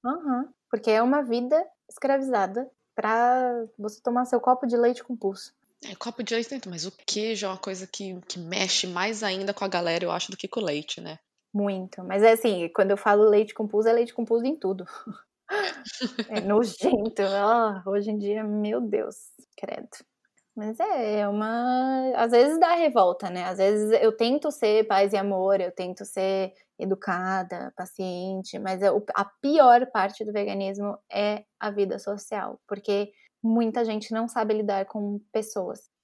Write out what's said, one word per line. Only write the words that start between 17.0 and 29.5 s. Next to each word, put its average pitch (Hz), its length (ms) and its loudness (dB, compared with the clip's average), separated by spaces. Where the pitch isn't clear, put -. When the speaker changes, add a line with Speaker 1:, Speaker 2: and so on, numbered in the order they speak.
Speaker 1:
Ah, 202 640 2
hoje 202 240 -2
em 214 60 -2
dia, 208 260 -2
meu 208 380 -2
Deus, 214 340 -4
credo. - 320 -12
Mas 220 240 -8
é, 247 400 -2
é 202 80 0
uma, 254 880 0
às 233 140 2
vezes 269 280 6
dá 339 160 6
revolta, 214 540 4
né? 180 160 -6
Às 185 140 -6
vezes 214 420 4
eu 220 160 4
tento 269 340 0
ser 220 360 2
paz 202 260 4
e 214 40 0
amor, 196 440 2
eu 180 100 -2
tento 185 340 -10
ser 190 480 -2
educada, 185 960 -4
paciente, 185 840 -8
mas 190 220 -6
é 196 100 4
o, 208 140 0
a 202 100 2
pior 262 680 6